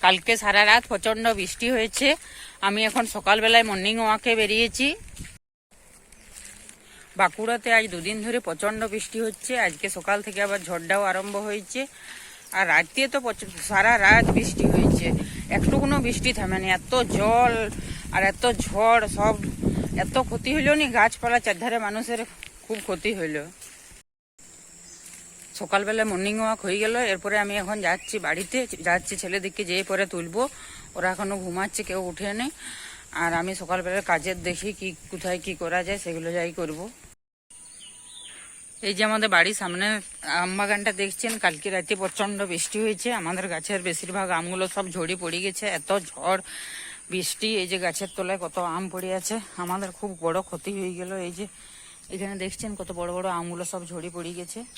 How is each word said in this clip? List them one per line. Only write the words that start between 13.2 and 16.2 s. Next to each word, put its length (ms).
প্রচ-, 320
সারা 300
রাত 340
বৃষ্টি 400
হয়েছে, 360
একটুকুনো 500
বৃষ্টি 340